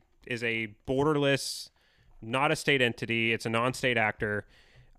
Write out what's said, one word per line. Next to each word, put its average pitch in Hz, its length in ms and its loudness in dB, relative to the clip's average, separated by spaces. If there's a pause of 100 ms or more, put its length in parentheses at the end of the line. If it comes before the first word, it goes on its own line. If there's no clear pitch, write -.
(280)
is 120 160 -6
a 113 240 -2 (180)
borderless, 139 840 0 (520)
not 131 300 0
a 156 40 0
state 143 260 2
entity. 117 500 0
It's 110 140 -2
a 117 40 -2
non-state 120 480 0
actor, 104 480 -2 (520)